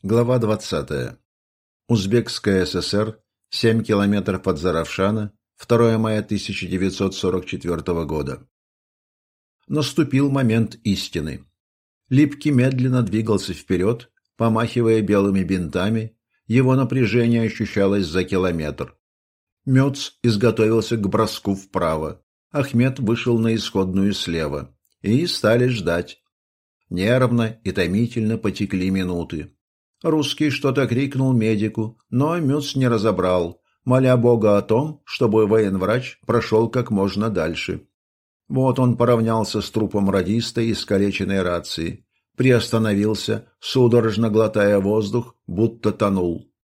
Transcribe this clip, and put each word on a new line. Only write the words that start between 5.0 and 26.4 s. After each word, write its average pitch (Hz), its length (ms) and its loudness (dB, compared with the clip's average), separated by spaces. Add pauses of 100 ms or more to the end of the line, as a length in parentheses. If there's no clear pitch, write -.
второе 113 440 2
мая 110 240 0
тысяча 101 420 -6
девятьсот 95 480 -2
сорок 90 320 -2
четвёртого 82 600 -4
года. 71 420 -8 (1200)
Наступил 143 640 0
момент 113 520 0
истины. 80 640 -4 (640)
Липкий 147 400 2
медленно 127 540 2
двигался 104 500 -2
вперёд, 95 560 -2 (280)
помахивая 113 680 2
белыми 98 400 2
бинтами, 95 760 -2 (300)
его 127 260 4
напряжение 117 680 2
ощущалось 101 640 0
за 90 160 -2
километр. 85 720 -2 (680)
Мёц 135 580 0
изготовился 113 720 2
к 98 100 -2
броску 101 460 -2
вправо. 80 720 -4 (260)
Ахмед 131 480 0
вышел 117 400 0
на 113 160 0
исходную 98 600 0
слева. 76 640 -6 (280)
И 131 240 2
стали 120 400 2
ждать. 87 560 -4 (640)